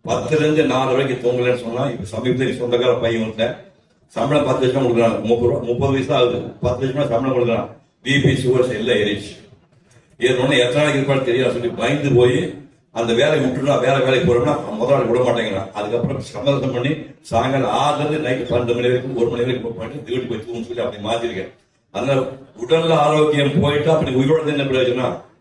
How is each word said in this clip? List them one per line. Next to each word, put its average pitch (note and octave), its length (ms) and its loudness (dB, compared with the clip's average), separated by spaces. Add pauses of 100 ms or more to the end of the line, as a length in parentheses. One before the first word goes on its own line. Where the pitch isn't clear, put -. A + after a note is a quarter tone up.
பத்துல D3 400 0
இருந்து D3+ 200 2
நாலு C3 280 0
வரைக்கும் B2 320 0
தூங்கலன்னு B2 400 0
சொன்னா, A#2 180 -4 (120)
இப்ப G2 160 -10
சமீபத்துல B2 380 -2
என் G#2 120 -6
சொந்தக்கார A#2+ 400 0
பையன் A2+ 240 -2
ஒருத்தன் A2+ 320 -4 (580)
சம்பளம் C#3+ 340 0
பத்து B2+ 160 0
லட்சம் B2+ 220 2
கொடுக்குறாங்க. A2+ 320 2 (120)
முப்பது A#2+ 180 4
ரூபா, A#2 180 0
முப்பது C3+ 280 0
வயசு C3 160 -2
தான் A#2+ 100 2
ஆகுது, A#2+ 180 2 (240)
பத்து B2 180 -2
லட்சம் C3+ 180 -4
ரூபாய் B2 140 -2
சம்பளம் B2+ 240 0
கொடுக்குறான். A2+ 320 0 (360)
பி C#3 160 0
பி - 120 4 (100)
சுகர்ஸ் B2 360 2
எல்லாம் A2+ 240 0
ஏறிடுச்சு. G2+ 320 -4 (880)
ஏறணும்னு D#3 420 2
எத்தனை C#3 180 2
நாளைக்கு C#3+ 200 2
இருப்பான்னு C3+ 280 0
தெரியாது - 280 2
சொல்லி A#2+ 140 -4 (120)
பயந்து C#3+ 340 0
போய் B2 240 4 (540)
அந்த A2+ 160 -2 (100)
வேலையை D3+ 220 2
விட்டுட்டா, C3 380 0
வேற B2 140 2 (120)
வேலைக்கு C3 220 2
போறோம்னா A#2+ 280 2 (240)
முதலாளி B2+ 280 2
விட B2 120 2
மாட்டேங்கிறான். G#2 560 -2
அதுக்கப்புறம் A2 560 -4
சம்மதம் B2+ 440 -2
பண்ணி C3 160 -2 (380)
சாயங்காலம் B2+ 480 0
ஆறுல D3 240 0
இருந்து D3+ 240 -2
நைட்டு B2+ 240 -4
பன்னெண்டு A#2+ 260 0
மணி B2 140 0
வரைக்கும், B2 300 -2
ஒரு A#2 100 2
மணி A#2+ 140 -2
வரைக்கும் B2 220 -4
போய் A2+ 120 -8
பண்ணிட்டு - 280 -12
டியூட்டி B2 240 -4
போய் A2+ 140 -6
தூங்குன்னு A#2 260 -10
சொல்லி A#2 160 -4
அப்படி G#2 220 -8
மாத்திருக்கேன். A2+ 440 -4 (420)
அதனால C3 260 0 (420)
உடல்ல D#3+ 440 4
ஆரோக்கியம் D3+ 580 4
போயிட்டா D3 300 2
அப்படி C3+ 260 0
உயிரோட D3+ 200 4
இருந்து D3 160 -2
என்ன C3+ 140 -2
பிரயோஜனம்? B2 480 0 (220)